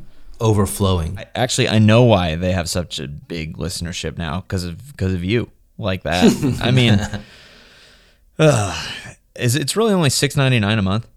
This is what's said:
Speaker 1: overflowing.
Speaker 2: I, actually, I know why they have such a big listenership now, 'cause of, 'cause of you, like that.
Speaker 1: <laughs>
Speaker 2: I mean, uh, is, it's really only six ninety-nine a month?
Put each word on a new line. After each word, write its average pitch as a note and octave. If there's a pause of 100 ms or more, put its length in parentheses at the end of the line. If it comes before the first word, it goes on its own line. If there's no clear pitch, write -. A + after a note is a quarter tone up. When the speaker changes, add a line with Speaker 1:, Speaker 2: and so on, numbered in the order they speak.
(400)
Speaker 1:
overflowing. G2
Speaker 2:
I, G#2 (100)
actually, A#2+
I G#2
know A2
why F2+
they F2+
have F2
such E2+
a D2+
big D#2
listenership E2
now, E2+
'cause F#2
of, F2
'cause F#2+
of F2
you, G#2 (260)
like F#2+
that. F#2
Speaker 1:
<laughs> -
Speaker 2:
I B2
mean, A#2+ (1400)
uh, A#2 (480)
is, A#2
it's D3
really G#3+
only E3
six -
ninety-nine A#2
a -
month? G2